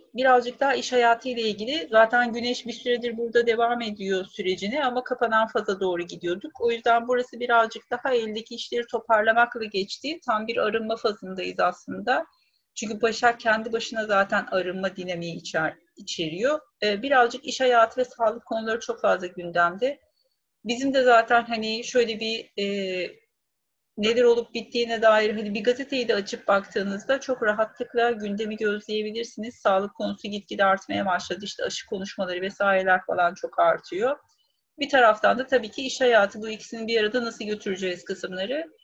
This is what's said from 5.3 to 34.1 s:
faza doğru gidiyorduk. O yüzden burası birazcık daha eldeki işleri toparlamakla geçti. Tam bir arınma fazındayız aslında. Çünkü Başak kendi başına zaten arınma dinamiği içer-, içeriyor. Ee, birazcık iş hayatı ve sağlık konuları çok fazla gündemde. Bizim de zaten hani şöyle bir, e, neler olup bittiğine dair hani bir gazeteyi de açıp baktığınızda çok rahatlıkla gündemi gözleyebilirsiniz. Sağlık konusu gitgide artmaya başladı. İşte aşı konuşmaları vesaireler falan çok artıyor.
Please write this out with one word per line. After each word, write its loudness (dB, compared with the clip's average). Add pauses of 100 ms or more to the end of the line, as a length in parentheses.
faza -2
doğru 0
gidiyorduk. -8
O 2
yüzden 2
burası -4
birazcık 0
daha -2
eldeki -4
işleri -6
toparlamakla 2
geçti. -6
Tam -2
bir -4
arınma -2
fazındayız -4
aslında. -2 (500)
Çünkü -8
Başak 2
kendi -2
başına -4
zaten 2
arınma -2
dinamiği -6
içer-, -4 (180)
içeriyor. -4 (240)
Ee, 0
birazcık 2
iş -4
hayatı 4
ve 0
sağlık -2
konuları -2
çok -8
fazla 2
gündemde. -2 (680)
Bizim -2
de 4
zaten 6
hani -4
şöyle 0
bir, -6
e, -6 (800)
neler 2
olup 4
bittiğine -4
dair 6
hani -6
bir -4
gazeteyi 0
de 2
açıp -6
baktığınızda 0
çok -4
rahatlıkla 0
gündemi -6
gözleyebilirsiniz. -6
Sağlık 0
konusu -6
gitgide -2
artmaya 0
başladı. -2
İşte -8
aşı -6
konuşmaları -6
vesaireler 2
falan 0
çok -6
artıyor. 0 (640)